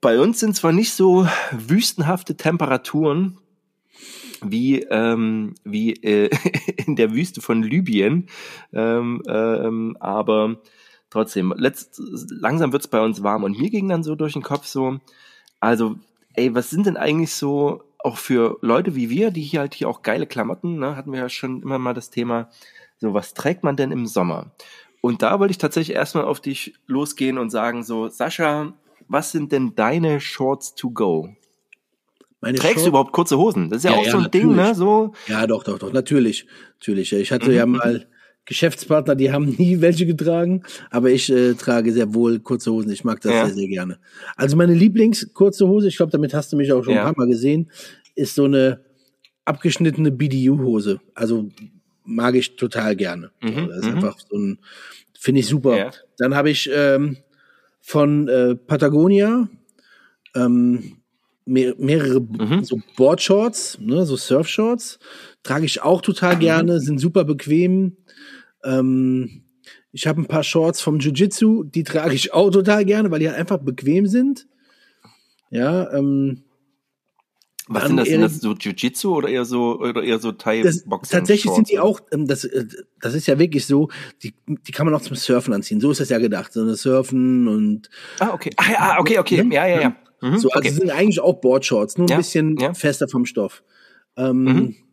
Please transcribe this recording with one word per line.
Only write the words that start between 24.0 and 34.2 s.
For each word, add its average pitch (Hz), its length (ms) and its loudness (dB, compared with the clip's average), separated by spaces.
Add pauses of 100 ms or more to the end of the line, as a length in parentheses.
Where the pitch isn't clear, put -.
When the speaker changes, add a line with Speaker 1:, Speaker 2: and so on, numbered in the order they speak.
Speaker 1:
Sommer? 90 460 -4 (500)
Und 120 180 -2
da 120 180 2
wollte 196 120 2
ich 180 80 -4
tatsächlich 156 360 -2
erstmal 156 300 -2
auf - 160 -4
dich 135 320 -10 (140)
losgehen 131 500 -4
und 117 140 -4
sagen 117 320 -4
so, 113 260 -6
Sascha, 151 640 -4 (360)
was 151 240 -4
sind 151 200 -4
denn 131 220 0
deine 147 460 0
Shorts - 560 -4
to 123 140 -8
go? 92 380 -2 (1120)
Speaker 2:
Meine 127 140 -4
Speaker 1:
Trägst 180 200 2
du 160 60 -2
Speaker 2:
Shorts? 175 60 4
Speaker 1:
überhaupt 135 240 2
kurze 165 240 2
Hosen? 143 320 2
Das 107 100 -4
ist 139 60 -6
ja 185 60 4
Speaker 2:
Ja, - 80 4
Speaker 1:
auch - 80 2
Speaker 2:
ja, - 60 0
Speaker 1:
so 202 60 2
ein 180 120 0